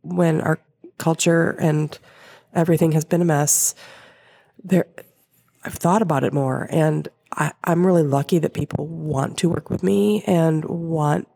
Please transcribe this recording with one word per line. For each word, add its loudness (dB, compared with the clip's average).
when 0
our 0
culture 2
and 0
everything 2
has 2
been 0
a 2
mess, 0
there, 2
I've -10
thought 0
about 0
it -2
more, -2
and 0
I, -2
I'm 2
really 4
lucky 0
that -2
people -6
want -6
to 0
work -6
with -4
me 0
and 2
want -2